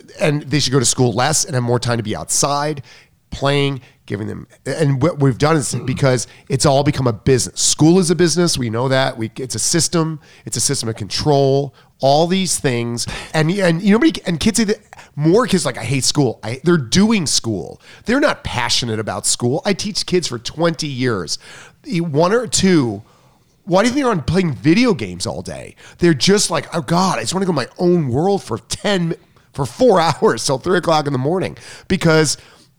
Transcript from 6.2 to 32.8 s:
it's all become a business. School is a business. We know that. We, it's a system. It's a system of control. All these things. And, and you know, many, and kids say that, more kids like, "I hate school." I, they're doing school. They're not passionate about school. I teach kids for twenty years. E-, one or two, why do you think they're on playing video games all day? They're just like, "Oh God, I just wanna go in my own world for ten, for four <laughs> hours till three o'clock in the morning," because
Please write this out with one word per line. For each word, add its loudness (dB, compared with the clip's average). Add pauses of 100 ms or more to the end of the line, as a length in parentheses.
it's 0
all 4
become 0
a 2
business. 0
School 4
is 2
a 0
business. 2
We -4
know -2
that. 0
We, -6
it's -8
a -6
system. -2 (260)
It's -8
a -2
system -2
of -6
control. 0 (280)
All 4
these -2
things. -2 (260)
And, 0
and 0
you 4
know, 4
many, 4 (120)
and -2
kids 0
say 2
that, -2 (360)
more 4
kids 0
like, -4
"I -10
hate -2
school." 0
I, -8
they're 4
doing 2
school. -4 (260)
They're 0
not 0
passionate -2
about -6
school. -2
I 0
teach -6
kids 0
for -8
twenty -4
years. -4 (480)
E-, -2
one 2
or 0
two, 2 (640)
why 2
do 0
you -2
think 0
they're 2
on -2
playing 0
video 4
games -8
all -6
day? -14 (240)
They're 6
just 2
like, -4
"Oh -2
God, 0
I -4
just -6
wanna -2
go 0
in -2
my -2 (100)
own 2
world 0
for -6
ten, -4 (400)
for -4
four 4
<laughs> 0
hours 2
till 0
three 0
o'clock 0
in -2
the -2
morning," -2 (340)
because 2 (420)